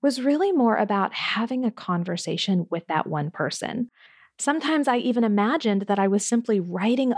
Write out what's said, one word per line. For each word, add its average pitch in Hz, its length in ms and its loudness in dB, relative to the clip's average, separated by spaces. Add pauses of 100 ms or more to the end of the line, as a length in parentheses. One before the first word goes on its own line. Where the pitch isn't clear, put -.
was 262 200 2
really 302 320 2
more 240 240 4
about 202 360 0
having 247 520 -2
a 220 60 0
conversation 175 1000 -2
with 170 180 -6
that 160 180 0
one 151 240 -4
person. - 640 -6 (480)
Sometimes 294 480 0
I 247 100 2
even 240 280 0
imagined 208 580 2
that 202 160 0
I 196 80 4
was 196 180 2
simply 233 360 0
writing 220 560 0